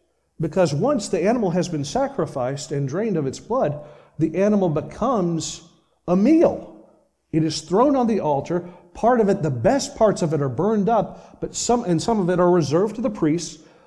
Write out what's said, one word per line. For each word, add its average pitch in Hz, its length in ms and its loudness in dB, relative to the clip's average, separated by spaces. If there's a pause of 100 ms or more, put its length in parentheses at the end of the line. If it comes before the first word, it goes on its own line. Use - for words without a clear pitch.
(400)
Because 160 340 0
once 226 340 0
the 170 140 -2
animal 208 280 0
has 180 180 0
been 147 160 -4
sacrificed 147 880 -4
and 139 160 -2
drained 190 280 -2
of 143 100 -2
its 127 140 -8
blood, 208 460 -2 (320)
the - 180 0
animal 196 320 2
becomes 170 1000 -4 (400)
a 180 80 2
meal. - 760 2 (420)
It 160 120 2
is 156 180 -4
thrown 254 340 2
on 247 100 2
the 214 140 0
altar. 151 480 -2 (240)
Part 233 280 2
of 202 80 4
it, 190 140 0
the 156 80 0
best 190 460 0
parts - 260 2
of 160 120 0
it 143 80 0
are 135 60 -2
burned 190 400 0
up, - 520 -2
but - 140 -8
some, 240 300 0
and 170 160 0
some 220 200 0
of 175 100 0
it 180 80 0
are 175 120 6
reserved 175 460 2
to 233 60 -6
the 254 80 -2
priests. 165 520 -2 (240)